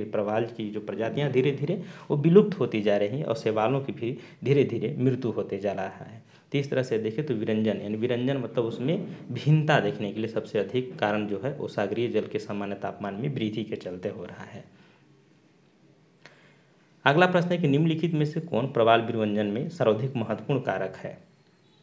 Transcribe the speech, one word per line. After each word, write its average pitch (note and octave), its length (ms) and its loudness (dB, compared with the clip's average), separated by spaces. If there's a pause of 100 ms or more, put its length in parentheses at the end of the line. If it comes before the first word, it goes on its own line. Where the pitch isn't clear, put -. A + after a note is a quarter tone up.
प्रवाल G#2+ 400 0
की A2 240 -6
जो G#2+ 120 -6
प्रजातियां A2+ 500 -2
धीरे C3 200 4
धीरे D3 300 -4 (280)
वो D3 80 2
विलुप्त F3+ 420 6
होती A#2+ 220 0
जा G2+ 140 4
रही G#2 220 0
हैं D#3 60 -4
और - 120 0
शैवालों A2 440 2
की C3 140 -6
भी A#2 220 -6 (280)
धीरे C3+ 220 4
धीरे A#2 320 -2
मृत्यु B2+ 340 2
होते G2 260 -4
जा G2+ 160 0
रहा F#2+ 300 -8
है। - 180 -16 (300)
तो C#3 60 0
इस C#3 120 -2
तरह C3 120 2
से A#2 160 0
देखें A2 280 -2
तो C3+ 80 -2
विरंजन G#2+ 420 2
यानी G2+ 200 -4
विरंजन B2 400 0
मतलब A#2+ 280 -2
उसमें A#2+ 420 -2 (240)
भिन्नता D3 500 4
देखने G2+ 320 -2
के A2 80 -6
लिए A2+ 80 -2
सबसे - 300 -4
अधिक B2+ 380 -2
कारण G#2+ 300 0
जो G2+ 180 -4
है C#3 80 -4
वो C#3+ 160 -8
सागरीय G#2 400 -2
जल G#2 180 -2
के - 120 -4
सामान्य G2+ 380 -6
तापमान G2 380 -6
में A#2+ 140 -4
वृद्धि A2+ 360 -4
के G#2 120 -8
चलते F2+ 320 -8
हो F2+ 160 -10
रहा - 200 -14
है। A#2 180 -16 (2500)
अगला D3+ 220 6
प्रश्न F3 240 4
है F3+ 80 0
कि E3 100 2
निम्नलिखित D#3+ 460 2
में D3+ 120 2
से D3+ 160 -4
कौन A#2+ 260 -2
प्रवाल A#2 340 6
विरंजन G#2+ 440 0
में A#2 240 -2
सर्वाधिक A2+ 460 2
महत्वपूर्ण A2+ 440 -2
कारक F#2+ 360 -4
है? - 200 -10 (680)